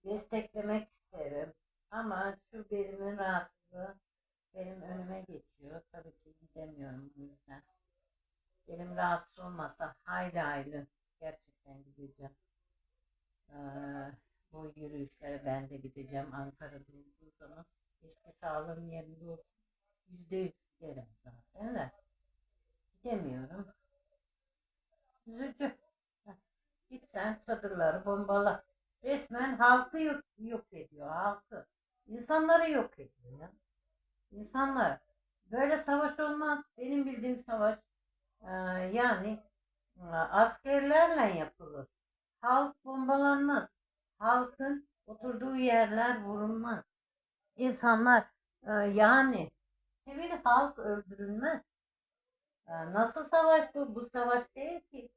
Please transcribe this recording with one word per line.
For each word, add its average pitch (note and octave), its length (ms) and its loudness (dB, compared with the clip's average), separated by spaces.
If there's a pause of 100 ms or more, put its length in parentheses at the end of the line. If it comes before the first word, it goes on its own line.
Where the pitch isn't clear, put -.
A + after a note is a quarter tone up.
Desteklemek G#3+ 840 -4
isterim. D3+ 640 -10 (380)
Ama G3 440 -6 (160)
şu A3 180 -16
belimin G3 480 -6
rahatsızlığı F#3 800 -6 (580)
benim F#3 280 -12
önüme F#3 400 -12
geçiyor. D#3+ 600 -18 (100)
Tabii E3 200 -20
ki - 300 -20
gidemiyorum C#3+ 760 -16
bu C#3+ 60 -20
yüzden. C#3 420 -20 (1040)
Benim F3 280 -12
rahatsız F3 440 -2
olmasa E3+ 640 -10
hayli F3+ 360 -6
hayli C#3+ 480 -6 (320)
gerçekten C#3 640 -18
gideceğim. C#3 520 -20 (1120)
Ee, C#3+ 60 -20 (960)
bu D#3 240 -16
yürüyüşlere C#3+ 680 -12
ben C3+ 240 -6
de C#3 80 -16
gideceğim C3+ 580 -12
Ankara'da C#3 560 -16
olduğu C#3+ 480 -20
zaman. D3+ 260 -20 (380)
Eski D#3+ 280 -20
sağlığım E3 580 -10
yerinde D#3+ 400 -16
olsun. E3 160 -16 (640)
Yüzde F3+ 280 -14
yüz F#3 180 -4 (260)
giderim C3+ 260 -14 (180)
zaten G#3+ 520 -14
de. C#3 160 -6 (1000)
Gidemiyorum. E3+ 760 -8 (1600)
Üzücü. B3+ 500 -8 (480)
Heh, G#3 80 -20 (560)
git B3+ 220 -20
sen G#3+ 340 -6
çadırları F#3 600 -2
bombala. G3+ 580 0 (400)
Resmen C4 540 -4
halkı B3+ 440 6
yok, D4 220 -2 (140)
yok A#3 360 -10
ediyor, D3 360 -14
halkı. G3+ 560 -4 (400)
İnsanları D#4+ 680 4
yok - 280 -2
ediyor C3 400 -20
ya. E3+ 120 -16 (800)
İnsanlar. A3+ 680 0 (460)
Böyle C#4 320 2
savaş D4 420 0
olmaz. D4+ 460 -2 (120)
Benim C#4 280 -2
bildiğim B3 320 -4
savaş, A3 420 0 (600)
e, F#3+ 100 -12 (420)
yani, G#3+ 500 0 (540)
e, F3+ 60 -20 (120)
askerlerle C4+ 1200 4
yapılır. D3 480 -10 (540)
Halk C4+ 440 2
bombalanmaz. C#4 840 2 (480)
Halkın B3+ 720 0 (160)
oturduğu A#3+ 500 -6
yerler A3+ 680 4
vurulmaz. A3 600 -4 (720)
İnsanlar, A#3+ 720 6 (360)
e, G#3 80 -8
yani G#3+ 800 6 (520)
sivil D4+ 280 -8 (120)
halk C4 360 4
öldürülmez. G#3 840 -4 (1080)
E, E3 260 -8
nasıl A3+ 300 0
savaş D#4+ 520 6
bu? B3 200 -4
Bu A#3+ 140 -8
savaş A#3+ 460 0
değil D#4+ 260 -8
ki. A#3+ 360 -18